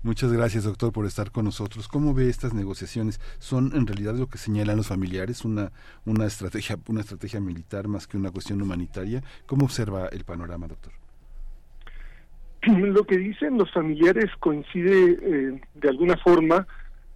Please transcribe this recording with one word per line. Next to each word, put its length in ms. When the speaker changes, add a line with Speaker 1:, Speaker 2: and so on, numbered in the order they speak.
Speaker 1:
Muchas 280
gracias, 340
doctor, 280
por 140
estar 240
con 140
nosotros. 420
¿Cómo 260
ve 160
estas 240
negociaciones? 640
¿Son 360
en 120
realidad 260
lo 140
que 100
señalan 400
los 100
familiares, 560
una, 280
una 220
estrategia, 500
una 140
estrategia 380
militar 480
más 180
que 100
una 140
cuestión 320
humanitaria? 600
¿Cómo 180
observa 440
el 140
panorama, 440
doctor? 260
Speaker 2:
<clears throat> 60
Lo 380
que 120
dicen 400
los 140
familiares 580
coincide, 800
eh, 420
de 160
alguna 280
forma, 500